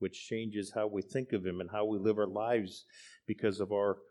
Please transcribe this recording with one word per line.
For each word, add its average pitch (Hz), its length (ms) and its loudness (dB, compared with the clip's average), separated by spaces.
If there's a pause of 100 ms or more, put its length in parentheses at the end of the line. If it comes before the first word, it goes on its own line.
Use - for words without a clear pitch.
which - 280 -6
changes 107 480 -4
how 107 120 2
we 104 140 -2
think 131 300 -2
of 95 140 0
him 90 140 -2
and 87 120 -4
how 107 140 0
we 107 120 2
live 104 200 4
our 104 100 4
lives 107 580 0 (400)
because 104 340 0
of 98 120 -2
our 101 260 4 (140)